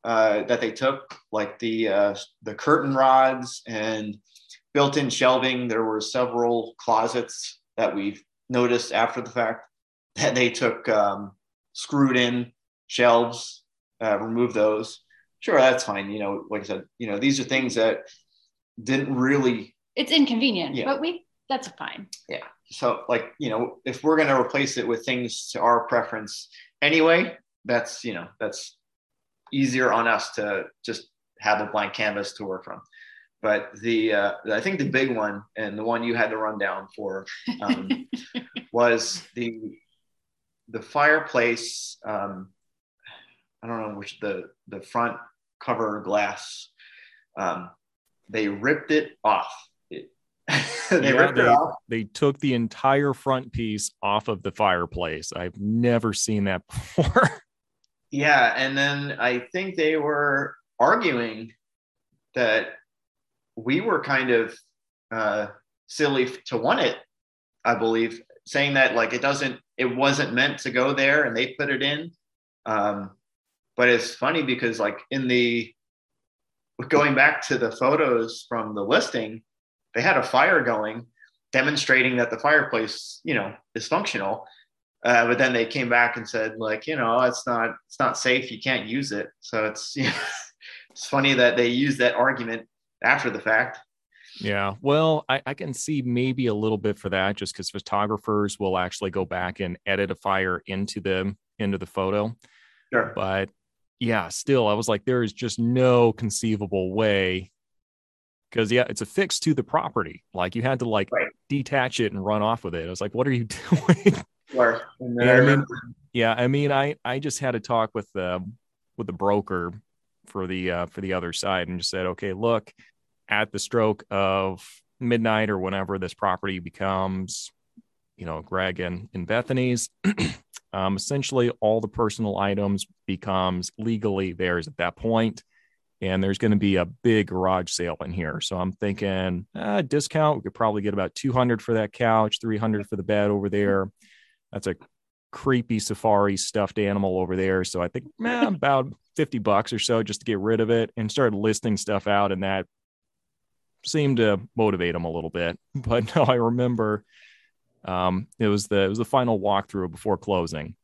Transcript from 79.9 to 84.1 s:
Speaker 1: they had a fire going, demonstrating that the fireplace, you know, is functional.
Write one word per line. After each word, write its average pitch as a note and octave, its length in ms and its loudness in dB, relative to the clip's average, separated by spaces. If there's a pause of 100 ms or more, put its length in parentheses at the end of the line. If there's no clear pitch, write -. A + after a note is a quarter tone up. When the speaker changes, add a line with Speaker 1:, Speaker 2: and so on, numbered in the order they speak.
Speaker 1:
they A#2 80 -2
had F3 160 4
a A#2+ 60 0
fire D3+ 400 4
going, A2 420 -4 (460)
demonstrating C3 640 2
that A#2+ 140 0
the A2+ 80 -6
fireplace, C#3 840 0
you D#3 120 -4
know, G2 180 -4 (220)
is A2+ 120 -6
functional. A#2 580 -2 (600)